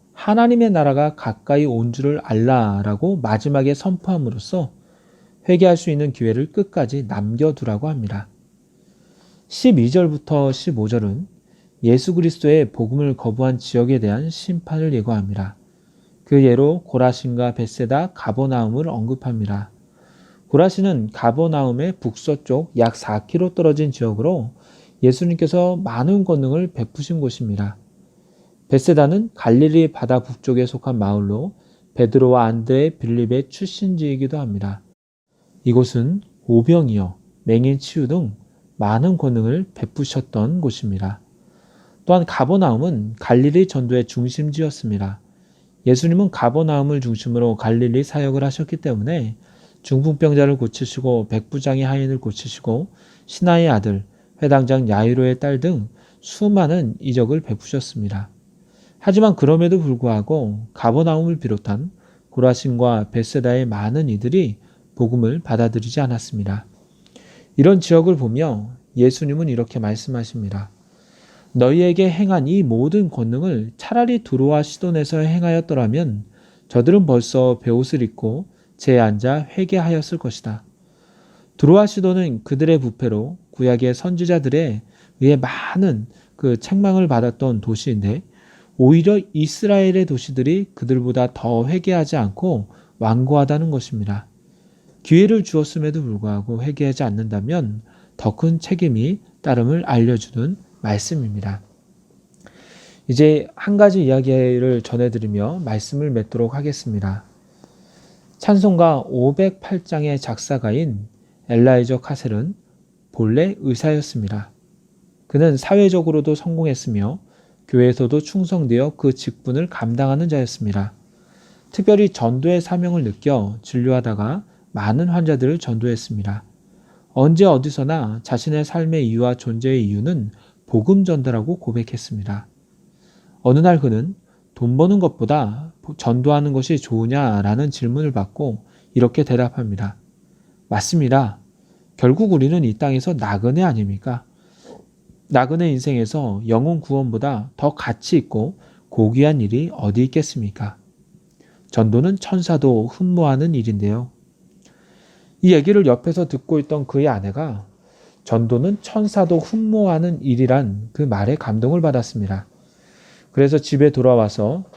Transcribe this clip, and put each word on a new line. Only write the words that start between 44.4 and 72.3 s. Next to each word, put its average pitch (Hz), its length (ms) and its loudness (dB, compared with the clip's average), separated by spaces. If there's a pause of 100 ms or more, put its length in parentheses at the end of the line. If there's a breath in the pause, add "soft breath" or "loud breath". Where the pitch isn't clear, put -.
예수님은 165 440 2
가버나움을 143 680 0
중심으로 117 560 -2
갈릴리 117 460 0
사역을 139 400 -2
하셨기 147 360 -6
때문에 117 580 -4 (460 soft breath)
중풍병자를 143 720 2
고치시고 123 720 -2
백부장의 135 560 -2
하인을 135 340 -2
고치시고 123 720 -6 (380 soft breath)
신하의 170 420 2
아들, 101 360 0 (380 soft breath)
회당장 131 460 2
야이로의 123 520 2
딸 139 200 -2
등 131 280 -2 (320 soft breath)
수많은 175 800 0
이적을 127 420 0
베푸셨습니다. 104 880 -8 (680 soft breath)
하지만 208 380 4
그럼에도 170 420 4
불구하고 117 920 -2
가버나움을 160 680 0
비롯한 110 520 -6 (400 soft breath)
고라신과 123 800 0
벳세다의 123 560 -2
많은 110 420 -2
이들이 123 500 -2 (360 soft breath)
복음을 120 460 0
받아들이지 117 600 -2
않았습니다. 110 680 -6 (880 soft breath)
이런 175 240 6
지역을 165 360 4
보며 117 540 -4 (260)
예수님은 143 520 2
이렇게 120 300 -4
말씀하십니다. 107 920 -6 (840 soft breath)
"너희에게 175 580 4
행한 170 380 0